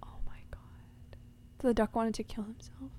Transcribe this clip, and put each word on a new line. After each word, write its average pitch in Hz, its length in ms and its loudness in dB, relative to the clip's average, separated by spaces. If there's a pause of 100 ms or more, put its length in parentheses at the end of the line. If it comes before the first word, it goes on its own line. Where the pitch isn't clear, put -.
Oh - 220 -12
my - 140 0 (120)
God. - 640 -14 (440)
So 269 60 6
the 240 60 8
duck 214 220 6
wanted 226 200 6
to 220 80 -2
kill 214 200 -2
himself? 262 560 -8